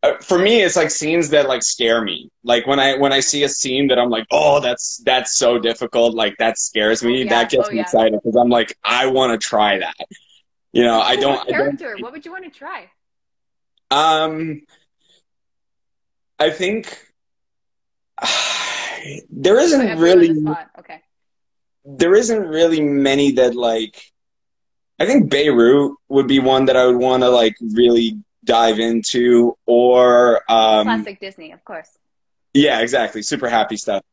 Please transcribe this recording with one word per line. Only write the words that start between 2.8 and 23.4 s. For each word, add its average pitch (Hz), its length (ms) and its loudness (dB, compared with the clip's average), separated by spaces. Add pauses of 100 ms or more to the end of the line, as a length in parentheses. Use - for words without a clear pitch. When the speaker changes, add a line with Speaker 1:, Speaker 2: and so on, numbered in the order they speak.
Speaker 1:
when 139 160 0
I 135 60 0
see 143 240 -2
a 139 60 -2
scene 135 380 -2
that 123 120 2
I'm 123 100 0
like, 113 220 -4
"Oh, 147 280 2
that's, - 460 -6
that's 127 300 -2
so 120 240 0
difficult," 117 560 -2
like, 107 220 -4
that 113 200 -2
scares 110 460 -2
me. 123 180 -2
Speaker 2:
Oh, - 20 -4
yeah. 113 60 -6
Speaker 1:
That 117 220 0
gets 117 160 -2
Speaker 2:
Oh, - 40 -10
Speaker 1:
me 113 60 -6
Speaker 2:
yeah. 110 60 -4
Speaker 1:
excited 110 400 0
'cause 113 160 -4
I'm 120 100 2
like, 120 340 -2
"I 123 240 0
wanna 131 300 0
try 104 420 -2
that." 82 160 -10 (760)
You 120 120 2
know, 113 160 2
I 123 160 0
Speaker 2:
What 135 60 -4
Speaker 1:
don't, 139 180 -2
I - 40 -10
don't - 80 -8 (260)
Speaker 2:
character? 240 220 -14
What 233 140 -14
would 302 120 -20
you 339 60 -18
wanna 370 200 -18
try? 277 380 -18 (1000)
Speaker 1:
Um, 156 720 -2 (1800)
I 151 120 2
think, 190 460 -6 (1200)
<sighs> - 40 -8 (1040)
there 175 300 2
isn't 302 220 2
Speaker 2:
Put 214 80 0
everyone - 20 -4
on 165 80 -6 (200)
Speaker 1:
really 165 140 4
Speaker 2:
the 151 80 -2
spot. 151 280 -6 (100)
Okay. - 220 -20 (840)
Speaker 1:
there 170 280 0
isn't 220 340 0
really 160 340 0
many 139 500 0
that, 123 240 2